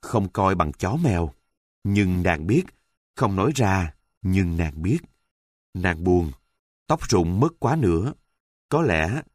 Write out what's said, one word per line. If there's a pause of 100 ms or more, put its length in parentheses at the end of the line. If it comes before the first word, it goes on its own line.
không
coi
bằng
chó
mèo. (520)
Nhưng
nàng
biết, (540)
không
nói
ra, (280)
nhưng
nàng
biết. (760)
Nàng
buồn, (540)
tóc
rụng
mất
quá
nữa. (560)
Có
lẽ, (120)